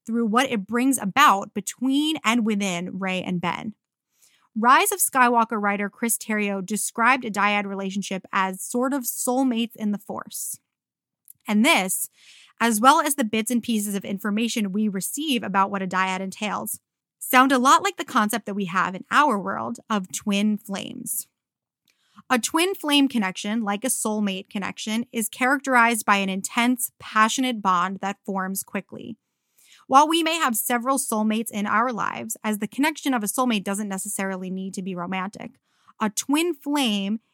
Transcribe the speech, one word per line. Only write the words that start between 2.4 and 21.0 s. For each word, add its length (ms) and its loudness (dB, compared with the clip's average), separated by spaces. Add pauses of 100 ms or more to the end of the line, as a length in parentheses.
within 540 -2
Rey 240 -4
and 180 -2
Ben. 320 -4 (840)
Rise 360 4
of 80 -4
Skywalker 600 2
writer 280 0
Chris 280 -4
Terrio 460 -4
described 600 0
a 60 -6
dyad 340 2
relationship 680 -6
as 300 -2
sort 320 -2
of 100 -2
soulmates 720 -2
in 160 -4
the 60 -2
Force. 640 -10 (880)
And 180 4
this, 440 2 (500)
as 200 2
well 220 8
as 140 0
the 80 0
bits 260 -2
and 140 0
pieces 320 -2
of 100 -6
information 680 -2
we 160 0
receive 540 -2
about 300 0
what 100 -4
a 60 -4
dyad 320 -2
entails, 600 -6 (380)
sound 340 4
a 80 4
lot 240 6
like 140 -4
the 80 -6
concept 400 -2
that 100 -6
we 100 -4
have 280 -2
in 160 -12
our 300 4
world 400 -6 (100)
of 220 -2
twin 460 0
flames. 720 -10 (1040)